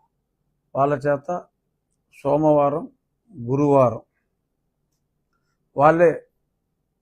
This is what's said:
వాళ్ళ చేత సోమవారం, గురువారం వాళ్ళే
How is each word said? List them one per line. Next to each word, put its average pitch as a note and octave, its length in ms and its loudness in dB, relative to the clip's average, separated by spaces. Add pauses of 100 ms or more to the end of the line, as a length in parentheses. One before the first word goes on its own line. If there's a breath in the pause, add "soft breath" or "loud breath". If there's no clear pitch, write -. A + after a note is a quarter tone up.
(760)
వాళ్ళ C#3 180 0
చేత C#3+ 540 -6 (760)
సోమవారం, D3 680 0 (460)
గురువారం C3 640 0 (1800)
వాళ్ళే D#3+ 500 2 (760)